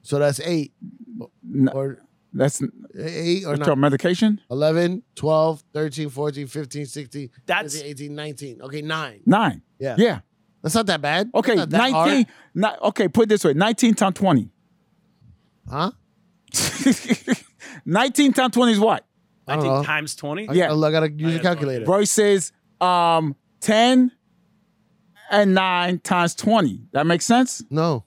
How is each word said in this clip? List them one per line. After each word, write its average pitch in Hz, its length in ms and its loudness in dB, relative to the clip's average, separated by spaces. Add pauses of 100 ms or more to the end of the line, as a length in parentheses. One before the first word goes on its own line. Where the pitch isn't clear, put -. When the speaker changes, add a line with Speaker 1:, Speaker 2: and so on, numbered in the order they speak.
Speaker 1:
So 143 160 -4
that's 143 220 0
eight. 160 320 -4 (720)
Speaker 2:
N- 135 300 -2
Speaker 1:
Or 135 240 -6 (340)
Speaker 2:
that's 135 300 -2
n- - 100 -6 (260)
Speaker 1:
eight 175 460 -4
or 151 60 -8
Speaker 2:
what's 143 100 -4
Speaker 1:
nine. 147 60 -2
Speaker 2:
your 147 100 2
medication? 180 640 2 (100)
Speaker 1:
Eleven, 165 520 0 (120)
twelve, 156 480 0 (120)
thirteen, 151 340 -6
fourteen, 139 380 -8
fifteen, 143 400 -12
sixteen, 139 420 -14 (160)
Speaker 3:
That's 175 300 -4
Speaker 1:
seventeen, 147 160 -12
eighteen, 147 240 -14
nineteen. 139 480 -14
Okay, 139 180 -12
nine. 151 460 -8
Speaker 2:
Nine. 185 340 2 (180)
Speaker 1:
Yeah. 131 200 -6
Speaker 2:
Yeah. 190 220 2 (420)
Speaker 1:
That's 156 120 -6
not 226 120 0
that 160 160 -2
bad. 175 320 -2
Speaker 2:
Okay, 226 200 2
Speaker 1:
That's 165 160 0
not 175 80 2
that 254 140 2
hard. 160 160 2
Speaker 2:
nineteen. 262 180 2 (280)
Ni-, 196 140 4 (160)
okay, 202 240 0
put 226 160 4
it 220 40 0
this 208 160 2
way. 151 80 4
Nineteen 220 420 2
times 190 200 2
twenty. 139 340 2 (1200)
Speaker 1:
Huh? 156 220 -2 (640)
Speaker 2:
<laughs> - 1300 -4
Nineteen 254 480 2
times 254 220 0
twenty 240 180 4
is 202 80 2
what? 202 240 2 (420)
Speaker 1:
I 151 100 -4
don't 151 80 0
Speaker 3:
Nineteen 135 180 2
Speaker 1:
know. 143 40 -4
Speaker 3:
times 151 300 -4
twenty? 156 320 -8
Speaker 1:
I, 139 60 -6
Speaker 2:
Yeah. 170 180 2
Speaker 1:
I, 151 40 0 (120)
I - 20 2
gotta 156 200 0
use 156 240 -2
Speaker 3:
I - 20 -2
Speaker 1:
a 156 60 -4
Speaker 3:
got - 80 -
Speaker 1:
calculator. 135 340 -4
Speaker 2:
Versus, 202 680 2 (280)
um, 170 560 2 (240)
ten 247 500 4 (1200)
and 202 240 4
nine 180 460 0
times 175 340 0
twenty. 202 460 0 (120)
That 147 140 2
makes 170 200 2
sense? 247 440 2
Speaker 1:
No. 156 360 -2